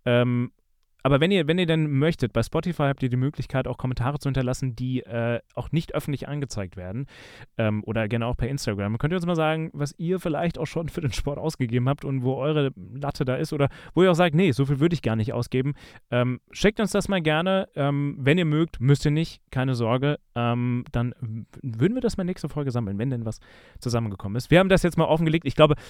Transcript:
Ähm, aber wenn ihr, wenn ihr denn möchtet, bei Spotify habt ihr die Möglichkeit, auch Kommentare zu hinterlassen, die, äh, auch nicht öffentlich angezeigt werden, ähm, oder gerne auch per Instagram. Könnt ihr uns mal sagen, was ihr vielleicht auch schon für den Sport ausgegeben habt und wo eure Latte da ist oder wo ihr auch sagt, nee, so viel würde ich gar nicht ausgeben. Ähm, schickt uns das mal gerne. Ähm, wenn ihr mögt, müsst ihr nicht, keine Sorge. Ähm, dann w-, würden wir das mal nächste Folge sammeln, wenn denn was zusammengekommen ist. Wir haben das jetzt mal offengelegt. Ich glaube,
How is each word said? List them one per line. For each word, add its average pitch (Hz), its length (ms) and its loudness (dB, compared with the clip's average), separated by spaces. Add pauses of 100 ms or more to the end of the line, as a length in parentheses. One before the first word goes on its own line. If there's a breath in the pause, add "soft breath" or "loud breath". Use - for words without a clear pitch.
Ähm, 123 460 2 (540)
aber 135 140 4
wenn 170 120 2
ihr, 175 180 2
wenn 175 100 2
ihr 180 60 2
denn 160 260 2
möchtet, 139 400 0
bei 117 120 0
Spotify 165 400 -2
habt 139 200 0
ihr 127 60 0
die 123 80 0
Möglichkeit, 131 500 -2
auch 123 100 -6
Kommentare 131 420 -4
zu 143 100 -4
hinterlassen, 127 440 -2
die, 127 280 -4
äh, 117 400 -2 (120)
auch - 200 -8
nicht 165 200 -2
öffentlich 147 360 -4
angezeigt 127 480 -8
werden, 95 300 -8 (500 loud breath)
ähm, 107 260 0
oder 110 240 -2
gerne 117 180 -2
auch 123 120 -2
per 120 100 -2
Instagram. 107 500 -2
Könnt 151 140 -2
ihr 185 60 0
uns 170 80 -4
mal 175 100 0
sagen, 160 380 0
was 147 240 -6
ihr 175 240 -2
vielleicht 165 360 -2
auch 160 80 -4
schon 170 220 -4
für - 140 -8
den 135 100 0
Sport - 280 -4
ausgegeben 123 500 0
habt 143 160 -2
und 135 180 -2
wo 131 120 0
eure 139 360 0 (220)
Latte 139 320 -4
da 127 100 0
ist 151 160 -4
oder 135 160 2 (260 loud breath)
wo 170 100 6
ihr 185 80 8
auch 165 40 4
sagt, 170 180 4
nee, 165 200 4
so 135 120 2
viel 139 140 0
würde 170 140 4
ich 147 80 -2
gar 113 160 0
nicht 110 160 -2
ausgeben. 127 400 -2 (360 loud breath)
Ähm, 123 300 0 (120)
schickt - 280 2
uns 208 120 0
das 202 180 0
mal 190 120 0
gerne. 180 540 0
Ähm, 143 460 0
wenn 143 160 4
ihr 180 80 2
mögt, 156 340 0
müsst 139 240 4
ihr 147 80 2
nicht, 156 300 -2 (100)
keine 131 240 0
Sorge. 127 440 0 (160)
Ähm, 120 580 0
dann 120 260 -2
w-, 110 240 -8 (180)
würden 135 340 0
wir 254 60 -2
das 233 140 0
mal 190 80 -2
nächste 175 240 -4
Folge 143 240 -4
sammeln, 107 260 -2
wenn 123 120 -2
denn 117 160 -4
was 107 140 -6 (420 soft breath)
zusammengekommen 113 560 -4
ist. - 140 -6
Wir 165 80 8
haben 190 100 4
das 185 140 4
jetzt 170 140 0
mal 165 80 4
offengelegt. 160 400 2
Ich 139 100 -2
glaube, 151 200 8 (140 loud breath)